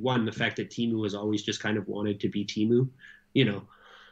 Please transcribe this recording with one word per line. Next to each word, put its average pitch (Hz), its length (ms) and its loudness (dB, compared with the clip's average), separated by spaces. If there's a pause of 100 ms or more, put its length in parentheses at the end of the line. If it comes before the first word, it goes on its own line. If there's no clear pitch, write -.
one, 123 240 2
the 113 80 0
fact 113 240 -2
that 104 140 -4
Teemu 113 340 0
has 98 100 -2
always 104 280 0
just - 180 -4
kind 107 160 0
of 101 120 -2
wanted 104 320 -2
to 107 80 0
be 101 160 -2
Teemu, 117 440 2 (460)
you 135 100 6
know, 101 180 -2 (500)